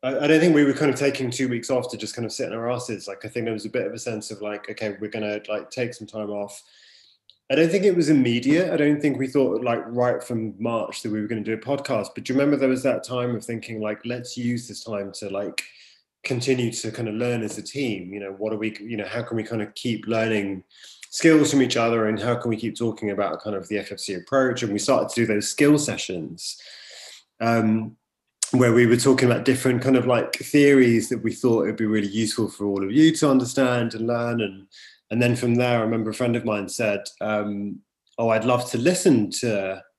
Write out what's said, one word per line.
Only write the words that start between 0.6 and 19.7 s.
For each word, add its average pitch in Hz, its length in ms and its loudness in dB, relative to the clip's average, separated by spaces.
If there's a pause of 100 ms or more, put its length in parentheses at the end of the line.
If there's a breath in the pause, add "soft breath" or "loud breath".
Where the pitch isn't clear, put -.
were 139 80 2
kind 139 180 2
of 127 80 -4
taking 135 320 0
two 127 160 -2
weeks 120 240 -4
off 123 180 -2
to 110 80 -10
just - 180 -10
kind 117 120 -6
of 104 40 -8
sit - 180 -6
in 104 40 -8
our 113 160 -4
asses. 113 380 -6
Like, 98 180 -12
I 110 40 -10
think 113 160 -6
there 113 80 -2
was 107 120 -8
a 107 40 -8
bit 117 180 -4
of 107 60 -8
a 113 60 -12
sense 110 300 -8
of, 104 120 -12
like, 104 280 -8
"Okay, 107 320 -8
we're 107 80 -8
gonna, 104 400 -6
like, 107 220 -6
take 120 240 -6
some 107 100 -14
time 107 240 -10
off." 101 320 -8 (880 soft breath)
I 135 60 2
don't 165 140 4
think 185 160 2
it 185 100 6
was 156 140 2
immediate. 135 600 4
I 170 60 0
don't 147 240 4
think 139 160 2
we 131 100 -2
thought, 123 360 2
like, 117 240 -2
right 120 360 0
from 110 380 -6
March 113 420 -4
that 110 80 -4
we 107 100 -2
were 104 60 -4
gonna 110 140 -4
do 110 120 -4
a 110 40 -4
podcast. 131 580 -4
But 123 100 -12
do 127 80 -2
you 131 60 2
remember 143 180 4
there 135 120 2
was 127 140 0
that 127 200 0
time 123 320 -4
of 107 100 -8
thinking, 113 340 -8
like, 107 260 -6
"Let's 120 320 -8
use 120 300 -4
this - 160 -14
time 101 360 -8
to, 101 100 -10
like, 95 340 -6 (600 loud breath)
continue 123 480 0
to 110 180 -8
kind 110 200 -6
of 104 60 -6
learn 117 280 -2
as 104 140 -8
a 107 40 -12
team? 101 520 -6
You 101 80 -10
know, 98 100 -10
what 107 220 -4
are 107 40 -6
we, 107 220 -6
you 113 160 -10
know, 104 100 -6
how 113 160 -6
can 117 140 -8
we 110 80 -2
kind 110 180 -6
of 104 140 -8